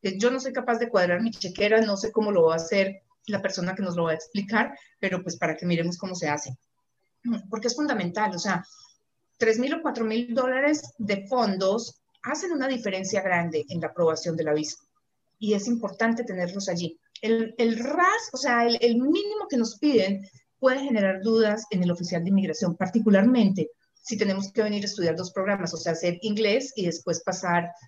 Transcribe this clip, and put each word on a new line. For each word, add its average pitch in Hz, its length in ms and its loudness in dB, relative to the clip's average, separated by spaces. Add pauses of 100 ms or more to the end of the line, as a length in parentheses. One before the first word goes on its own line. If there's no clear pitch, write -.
Que 190 160 -4
yo 233 140 2
no 262 80 -2
soy 262 140 -6
capaz 240 240 -2
de 233 100 -2
cuadrar 180 340 2
mi 233 100 -2
chequera, 208 500 2
no 208 160 0
sé 220 160 -6
cómo 214 180 0
lo 175 140 6
va 160 80 6
a 165 40 2
hacer 196 440 0 (260)
la 202 140 -2
persona 190 340 -4
que 202 80 -4
nos 180 140 -4
lo 170 80 0
va 160 60 0
a 156 40 0
explicar, 202 580 -2 (260)
pero 180 220 -2
pues 180 140 -8
para 160 220 -2
que - 80 -8
miremos 175 320 0
cómo 185 180 -8
se 165 140 -4
hace. 147 260 -4 (920)
Porque 220 180 -4
es 240 80 -2
fundamental, 208 600 -2
o 170 40 -6
sea, 180 240 -2 (760)
tres 220 180 4
mil 262 160 0
o 330 80 -6
cuatro 247 240 -2
mil 233 300 -2
dólares 262 640 0
de 202 280 -4
fondos 202 720 0 (220)
hacen 311 300 -4
una 269 160 0
diferencia 196 540 -2
grande 170 460 0
en 170 140 -6
la 160 60 -4
aprobación 160 500 0
de 160 60 -2
la 151 100 2
visa. 151 240 -2 (600)
Y 214 160 2
es 196 120 -2
importante 233 560 0
tenerlos 190 460 -4
allí. 175 300 -4 (220)
El, 226 360 0
el 226 220 2
RAS, 359 520 0
o 262 60 -8
sea, 240 280 2
el, 233 140 2
el 233 180 4
mínimo 403 520 0
que 285 80 0
nos 226 220 -2
piden 202 420 2 (380)
puede 262 200 2
generar 202 420 0
dudas 226 500 2
en 180 120 0
el 175 80 2
oficial 175 320 -4
de 180 60 -2
inmigración, 180 480 0
particularmente 202 960 4 (300)
si 220 160 -8
tenemos 196 340 -2
que 220 120 0
venir 208 200 -2
a - 20 -6
estudiar 170 300 -2
dos 180 160 -8
programas, 190 420 -2
o 165 40 -8
sea, 165 140 -4
hacer 175 300 -2
inglés 214 540 0
y 196 100 -2
después 165 360 -4
pasar 175 500 0 (160)